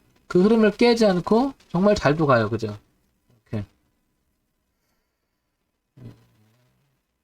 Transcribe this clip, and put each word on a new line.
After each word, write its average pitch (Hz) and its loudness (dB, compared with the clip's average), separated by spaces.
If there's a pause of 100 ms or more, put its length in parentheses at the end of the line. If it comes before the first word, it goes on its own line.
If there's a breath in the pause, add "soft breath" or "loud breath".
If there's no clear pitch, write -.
(280)
그 180 2
흐름을 214 2
깨지 233 2
않고 208 0 (160)
정말 202 0
잘도 156 -2
가요. 117 0
그죠? 104 -8 (720)
이렇게. 104 -8 (3500)